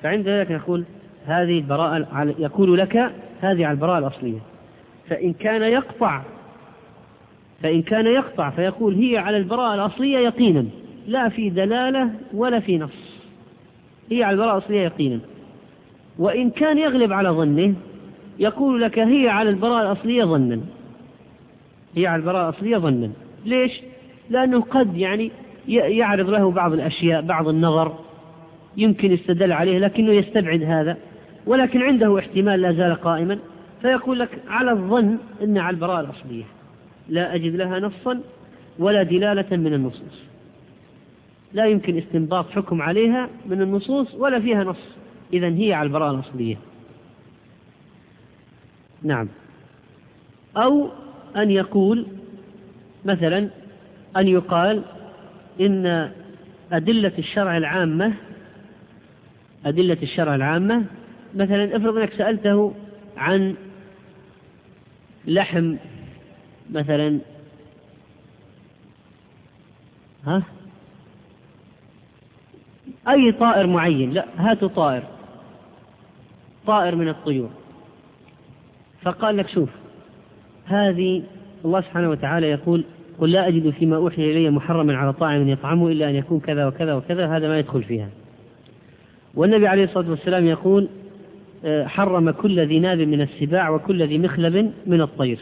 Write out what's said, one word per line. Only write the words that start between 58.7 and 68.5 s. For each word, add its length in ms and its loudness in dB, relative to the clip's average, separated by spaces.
أدلة 380 2
الشرع 320 -2
العامة، 480 0
مثلًا 420 0
افرض 200 0
أنك 160 -2
سألته 600 0
عن 380 0
لحم 480 0
مثلًا، 480 -2